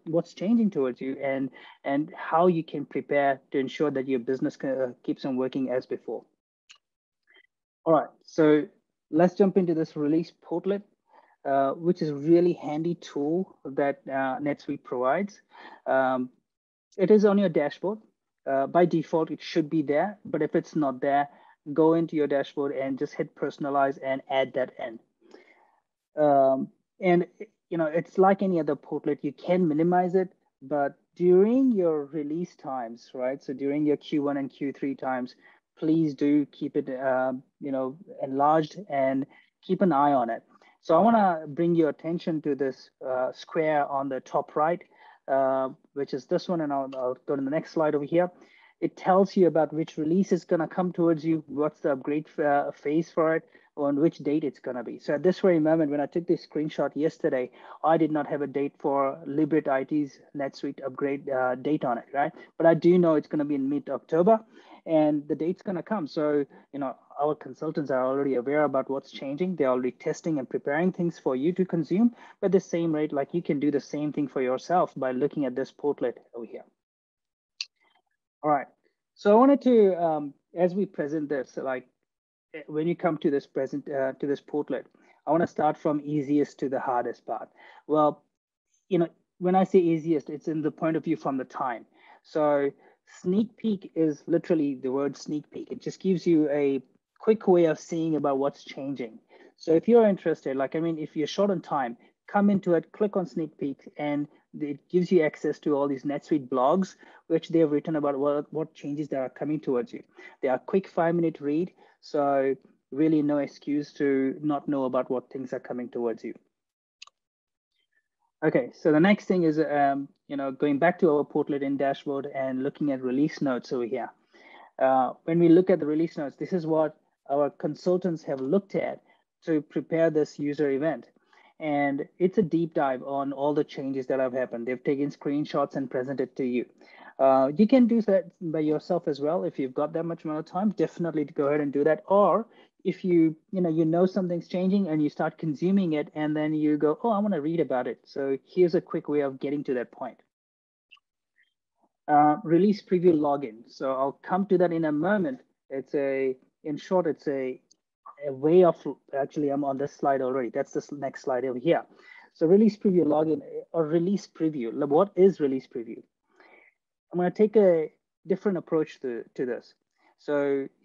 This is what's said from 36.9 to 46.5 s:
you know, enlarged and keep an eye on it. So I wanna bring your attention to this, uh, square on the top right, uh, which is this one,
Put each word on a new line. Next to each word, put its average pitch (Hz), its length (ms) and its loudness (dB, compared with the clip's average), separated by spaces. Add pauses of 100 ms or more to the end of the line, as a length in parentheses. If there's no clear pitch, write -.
you 147 100 -8
know, 131 280 -4 (240)
enlarged 147 540 2 (120)
and 135 380 0 (340)
keep 190 220 -2
an 180 100 4
eye 143 220 4
on 117 160 2
it. 113 120 -6 (380)
So 160 160 2
I 175 60 6
wanna 196 440 4
bring 170 280 0
your 160 160 4
attention 160 520 -4
to 147 120 -2
this, 135 340 -6 (180)
uh, 127 260 -2
square 156 540 0
on 139 220 -4
the 131 120 -6
top - 360 -4
right, 165 240 0 (480)
uh, 135 400 0 (240)
which 139 220 -6
is 135 100 -6
this - 240 -4
one, 170 140 -2